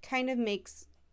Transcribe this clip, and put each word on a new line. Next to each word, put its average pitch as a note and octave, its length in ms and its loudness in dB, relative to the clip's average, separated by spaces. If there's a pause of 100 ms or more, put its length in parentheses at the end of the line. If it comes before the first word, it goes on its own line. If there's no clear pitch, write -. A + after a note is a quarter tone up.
kind B3+ 280 0
of B3+ 80 2
makes G#3 480 0 (260)